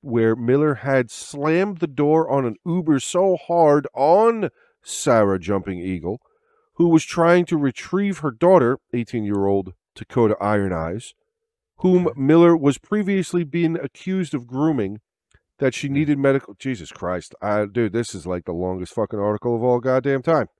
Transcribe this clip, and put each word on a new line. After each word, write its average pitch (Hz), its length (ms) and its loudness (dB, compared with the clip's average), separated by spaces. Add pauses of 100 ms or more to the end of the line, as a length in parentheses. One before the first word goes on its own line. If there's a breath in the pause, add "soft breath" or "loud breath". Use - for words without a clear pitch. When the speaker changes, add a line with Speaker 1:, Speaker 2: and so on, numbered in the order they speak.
Speaker 1:
where 113 340 0
Miller 131 400 0
had 131 340 -2
slammed 165 680 -2
the 175 80 -4
door 147 420 0
on 135 160 0
an 113 200 -6
Uber 160 340 0
so 180 380 0
hard 151 580 2
on 196 540 4 (380)
Sarah 104 520 2
Jumping 92 400 -4
Eagle, 90 420 -6 (520)
who 170 160 2
was 160 140 4
trying 170 420 2
to 170 120 -4
retrieve 175 640 -4
her 147 100 -4
daughter, 135 480 4 (160)
eighteen-year-old 101 800 -2 (220)
Dakota 113 440 0
Iron 101 320 0
Eyes, 85 440 -8 (600)
whom 180 320 4
Speaker 2:
Okay. 143 120 -14
Speaker 1:
Miller 165 340 6
was 143 220 0
previously 190 680 -2
being 165 360 -2
accused 185 560 -6
of 120 100 -6
grooming, 123 540 -2 (580)
that 131 160 0
she - 140 -8
Speaker 2:
Hmm. 139 60 -4
Speaker 1:
needed 147 260 0
medical. 139 340 0
Jesus 98 380 -10
Christ. 90 500 -8
I, 104 240 -2
dude, 104 280 -4
this 117 200 -6
is 85 140 -12
like 90 180 -6
the 92 80 -8
longest 92 400 -6
fucking 107 240 -6
article 104 380 -2
of 113 80 -4
all 123 160 2
goddamn 131 420 -2
time. 160 280 0 (100)